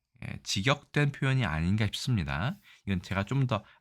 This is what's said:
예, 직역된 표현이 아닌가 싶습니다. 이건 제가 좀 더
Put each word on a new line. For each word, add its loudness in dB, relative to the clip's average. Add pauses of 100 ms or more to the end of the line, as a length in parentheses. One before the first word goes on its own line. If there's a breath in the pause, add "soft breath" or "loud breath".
(240)
예, -10
직역된 0
표현이 0
아닌가 2
싶습니다. -2 (300 soft breath)
이건 -2
제가 -2
좀 0
더 -2 (180 soft breath)